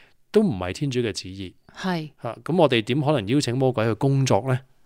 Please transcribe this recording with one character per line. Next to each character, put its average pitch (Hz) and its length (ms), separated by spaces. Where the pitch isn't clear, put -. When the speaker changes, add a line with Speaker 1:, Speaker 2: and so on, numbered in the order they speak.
Speaker 1:
都 214 100
唔 202 160
係 90 160
天 143 180
主 123 80
嘅 113 120
旨 95 180
意。 95 240
Speaker 2:
係。 170 340
Speaker 1:
嚇， 117 220
噉 151 120
我 165 140
哋 120 120
點 123 200
可 139 100
能 120 160
邀 131 120
請 120 180
魔 135 140
鬼 110 140
去 117 80
工 135 320
作 113 220
呢？ 131 120